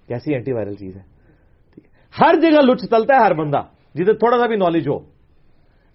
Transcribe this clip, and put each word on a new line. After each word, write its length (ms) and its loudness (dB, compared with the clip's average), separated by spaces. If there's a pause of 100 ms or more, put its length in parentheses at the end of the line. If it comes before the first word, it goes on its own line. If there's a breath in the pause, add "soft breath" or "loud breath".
کیسی 260 -6
اینٹی 180 -6
وائرل 220 -6
چیز 220 -16
ہے؟ 60 -20 (1200 soft breath)
ہر 200 4
جگہ 220 4
لچ 280 0
چلتا 240 2
ہے 100 4
ہر 100 2
بندہ، 280 -4 (320)
جسے 180 0
تھوڑا 260 0
سا 80 0
بھی 100 -2
نالج 320 -2
ہو، 260 -8 (800)